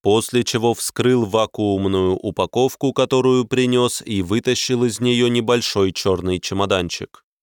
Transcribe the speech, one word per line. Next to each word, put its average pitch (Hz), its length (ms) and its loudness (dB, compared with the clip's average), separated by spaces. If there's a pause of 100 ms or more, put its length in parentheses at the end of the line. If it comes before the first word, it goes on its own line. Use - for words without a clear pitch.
после 113 420 2
чего 113 300 0
вскрыл 120 520 0
вакуумную 98 880 0
упаковку, 117 800 -2
которую 127 520 2
принес, 123 580 0
и 101 180 -2
вытащил 120 600 0
из 113 160 -2
нее 120 280 2
небольшой 117 640 0
черный 92 480 -2
чемоданчик. 95 840 -4 (200)